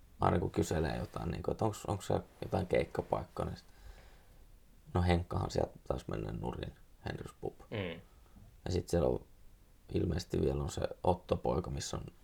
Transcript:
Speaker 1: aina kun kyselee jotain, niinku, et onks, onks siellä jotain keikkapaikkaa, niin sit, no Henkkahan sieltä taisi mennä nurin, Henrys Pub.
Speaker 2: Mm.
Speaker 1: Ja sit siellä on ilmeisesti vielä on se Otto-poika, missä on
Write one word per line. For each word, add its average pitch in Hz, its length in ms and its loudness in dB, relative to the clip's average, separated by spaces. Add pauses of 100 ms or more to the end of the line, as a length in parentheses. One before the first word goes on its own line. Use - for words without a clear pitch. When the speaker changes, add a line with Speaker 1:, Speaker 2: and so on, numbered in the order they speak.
(200)
Speaker 1:
aina 92 200 6
kun 95 120 0
kyselee 78 460 0
jotain, - 340 -4
niinku, - 200 -2
et - 100 -2
onks, 107 240 0
onks - 220 -2
siellä 95 160 2 (180)
jotain - 260 0
keikkapaikkaa, - 800 0
niin 82 120 -6
sit, - 80 -20 (1300)
no 90 80 4
Henkkahan 87 500 4
sieltä - 200 0 (160)
taisi - 200 -2
mennä 52 240 -4
nurin, - 420 -4 (320)
Henrys - 360 -6
Pub. - 180 -6 (120)
Speaker 2:
Mm. 90 300 -4 (640)
Speaker 1:
Ja - 60 -2
sit - 180 0
siellä 165 180 4
on 62 120 2 (720)
ilmeisesti 90 480 2
vielä 71 220 2
on 69 80 -2
se - 100 -4 (220)
Otto-poika, - 680 2
missä - 280 -4
on - 60 -6 (200)